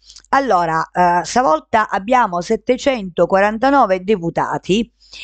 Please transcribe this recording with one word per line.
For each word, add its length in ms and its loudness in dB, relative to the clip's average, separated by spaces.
Allora, 600 0
eh, 320 2
stavolta 640 0
abbiamo 520 0
settecentoquarantanove 1600 0
deputati. 880 -2